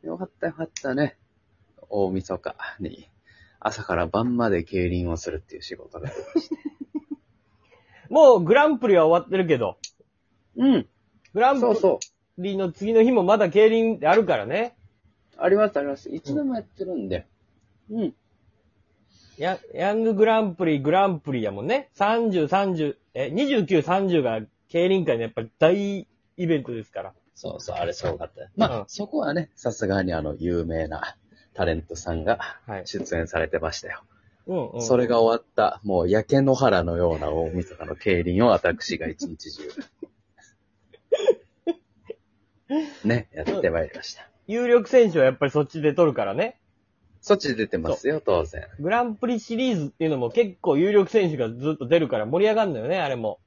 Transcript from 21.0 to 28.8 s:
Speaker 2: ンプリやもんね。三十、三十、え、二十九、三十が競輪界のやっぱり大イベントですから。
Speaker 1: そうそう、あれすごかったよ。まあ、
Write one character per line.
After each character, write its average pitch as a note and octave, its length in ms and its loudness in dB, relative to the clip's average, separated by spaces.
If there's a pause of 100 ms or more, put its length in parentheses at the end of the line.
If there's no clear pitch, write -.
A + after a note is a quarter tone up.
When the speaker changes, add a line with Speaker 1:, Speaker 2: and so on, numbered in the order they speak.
Speaker 2:
ン F3 140 -2
プ C#3+ 120 -6
リ A#2+ 120 -2
や G2+ 80 -2
も G2+ 100 -8
ん C3+ 60 -6
ね。 C4+ 240 -2
三 A3 400 0
十、 D#3+ 160 0
三 F#3+ 260 0
十、 D3+ 240 -2 (160)
え、 B2+ 160 -4
二 A3+ 160 0
十 B3+ 200 0
九、 E3 160 2
三 F#3 260 0
十 E3+ 120 2
が A2+ 200 -2 (260)
競 F3 220 0
輪 F#3+ 160 2
界 C#3 140 2
の A#2 40 -4
や A2+ 60 -6
っ - 20 -10
ぱ A#2 120 -8
り A2+ 80 -12 (100)
大 G3 480 2 (280)
イ F3 120 -4
ベ D#3+ 100 2
ン B2+ 60 -4
ト B2+ 80 -10
で A2+ 100 -8
す - 80 -18
か - 120 -10
ら。 F#2+ 120 -14 (200)
Speaker 1:
そ - 220 -14
う - 40 -16
そ - 120 -10
う、 - 40 -8
あ E2+ 80 -4
れ E2+ 100 -6
す - 120 -10
ご E2 120 -6
か E2 80 -10
っ - 60 -16
た - 100 -18
よ。 E2 140 -18
ま G3 160 0
あ、 A2+ 80 -4